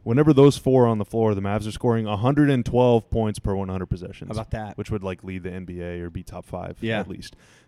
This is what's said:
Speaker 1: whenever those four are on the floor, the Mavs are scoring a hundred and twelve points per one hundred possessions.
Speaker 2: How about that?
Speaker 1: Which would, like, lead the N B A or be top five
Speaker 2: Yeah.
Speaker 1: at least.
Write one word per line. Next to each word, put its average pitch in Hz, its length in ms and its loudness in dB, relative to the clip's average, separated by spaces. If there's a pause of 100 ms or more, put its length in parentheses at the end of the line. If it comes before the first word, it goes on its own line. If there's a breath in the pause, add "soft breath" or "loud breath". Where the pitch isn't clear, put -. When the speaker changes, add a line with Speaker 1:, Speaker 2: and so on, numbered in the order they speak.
Speaker 1:
whenever 143 320 4
those 139 240 8
four 131 280 4
are - 20 4
on 113 100 2
the 104 80 -4
floor, 110 300 0
the 98 60 -4
Mavs 104 260 -4
are 107 40 -8
scoring 113 360 -2
a 104 100 -4
hundred 139 320 4
and 127 160 0
twelve 120 460 2
points 107 260 -2
per - 160 -4
one 95 160 -4
hundred 92 180 -6
possessions. 92 420 -10
Speaker 2:
How 110 120 -8
about 107 100 -10
that? 107 280 -8
Speaker 1:
Which 104 100 -8
would, 104 140 -6
like, 95 200 -8
lead 92 200 -10
the 90 80 -8
N 92 140 -10
B 87 160 -12
A 87 200 -8
or 87 80 -8
be 90 140 -12
top 90 220 -14
five 90 360 -12
Speaker 2:
Yeah. 113 180 -2
Speaker 1:
at 95 80 -6
least. - 280 -14 (320 soft breath)